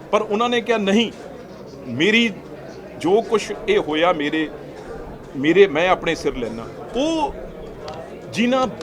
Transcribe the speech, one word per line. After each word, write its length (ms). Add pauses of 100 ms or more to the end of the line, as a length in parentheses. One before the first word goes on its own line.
(100)
ਪਰ 120
ਉਹਨਾਂ 260
ਨੇ 120
ਕਿਹਾ 180
ਨਹੀਂ, 340 (720)
ਮੇਰੀ 440 (680)
ਜੋ 240
ਕੁਛ 300 (160)
ਇਹ 100
ਹੋਇਆ 340
ਮੇਰੇ, 360 (880)
ਮੇਰੇ 300
ਮੈਂ 220
ਆਪਣੇ 260
ਸਿਰ 200
ਲੈਣਾ। 320 (300)
ਉਹ 380 (1000)
ਜਿਨ੍ਹਾਂ, 340 (160)